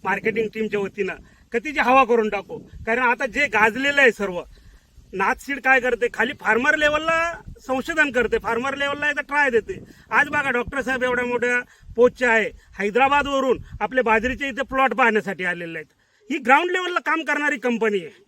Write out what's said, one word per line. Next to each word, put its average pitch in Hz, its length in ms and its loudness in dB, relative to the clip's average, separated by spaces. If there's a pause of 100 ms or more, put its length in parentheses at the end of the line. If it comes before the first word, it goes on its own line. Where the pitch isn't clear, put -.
मार्केटिंग 208 500 -2
टीमच्या 214 260 -4
वतीनं 190 340 -4 (380)
का 240 60 -2
तिची 294 220 -4
हवा 262 240 6
करून 220 240 2
टाकू. 196 300 -8
कारण - 440 -4
आता 247 240 0
जे 254 200 -2
गाजलेलं 226 540 2
आहे 247 120 6
सर्व, 185 300 -6 (680)
नाथ 196 220 0
सीड 262 260 -8
काय 262 200 4
करते, 240 340 0
खाली 233 260 0
फार्मर 247 360 2
लेवलला 320 680 0 (180)
संशोधन 302 500 -2
करते, 226 280 0
फार्मर 233 380 -4
लेवलला 285 320 -2
एकदा 285 140 -4
ट्राय 285 280 0
देते. 196 340 -2 (260)
आज 269 180 2
बघा, 285 220 -2
डॉक्टर 247 300 -4
साहेब 247 220 -2
एवढ्या 247 240 0
मोठ्या 240 340 0 (360)
पोस्टचे 247 300 4
आहे, 220 240 2 (280)
हैदराबादवरून 269 800 2 (220)
आपल्या 240 240 0
बाजरीचे 226 440 0
इथे 262 140 -6
प्लॉट 262 320 0
पाहण्यासाठी 214 500 0
आलेले 170 340 -6
आहेत. 156 80 -14 (460)
ही 320 60 -4
ग्राउंड 277 320 2
लेवलला 359 280 -4
काम 320 220 -2
करणारी 294 360 -2
कंपनी 220 420 0
आहे 160 300 -12